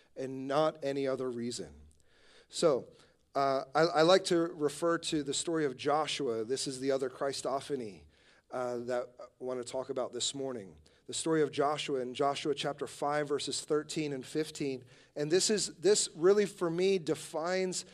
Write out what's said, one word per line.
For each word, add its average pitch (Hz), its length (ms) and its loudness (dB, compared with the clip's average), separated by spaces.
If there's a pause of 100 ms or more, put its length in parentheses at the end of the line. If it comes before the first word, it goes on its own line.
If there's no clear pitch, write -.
(180)
and 131 300 -8
not 156 340 2
any 139 260 -2
other 131 220 -2
reason. 117 380 -6 (840)
So, 135 360 2 (500)
uh, 135 280 2 (100)
I, 151 80 4
I 165 220 4
like 185 220 8
to 175 120 4
refer 165 600 0
to 160 240 -2
the 135 100 -4
story 160 320 0
of 131 100 -2
Joshua. 135 680 0
This 131 220 -2
is 131 120 -6
the 135 120 0
other 135 180 0
Christophany, 131 920 -4 (500)
uh, 123 340 -2
that 123 220 -2 (120)
I - 240 -16
want 127 160 -4
to 120 100 -8
talk 131 200 -6
about 127 240 -4
this 120 220 -4
morning. 123 400 -8 (320)
The - 80 -10
story 160 260 2
of 147 100 2
Joshua 147 500 0
in 123 120 -4
Joshua 139 400 0
chapter 139 320 -4
five, 147 420 -2
verses 139 340 -4
thirteen 151 520 -2
and 131 100 -6
fifteen. 147 600 -4 (320)
And 147 160 -2
this 185 180 4
is, 208 220 0 (100)
this 202 340 4
really, 196 300 6
for 180 240 -2
me, 185 300 2
defines 170 960 -2